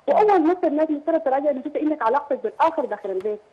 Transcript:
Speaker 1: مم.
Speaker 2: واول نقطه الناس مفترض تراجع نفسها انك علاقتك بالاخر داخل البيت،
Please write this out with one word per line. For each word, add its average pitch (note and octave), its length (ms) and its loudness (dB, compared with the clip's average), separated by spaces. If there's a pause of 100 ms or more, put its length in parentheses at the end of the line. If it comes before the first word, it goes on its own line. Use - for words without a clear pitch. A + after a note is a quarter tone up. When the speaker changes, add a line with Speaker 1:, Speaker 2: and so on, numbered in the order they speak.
Speaker 1:
مم. C#5+ 80 2
Speaker 2:
واول G4+ 280 6
نقطه F4 240 0
الناس D4+ 240 0
مفترض D#4+ 300 -2
تراجع C#4+ 300 0
نفسها C#4 300 -6
انك D4+ 200 -2
علاقتك A#3+ 420 0
بالاخر D4 420 0
داخل G3+ 260 -8
البيت، G#3 280 -6 (140)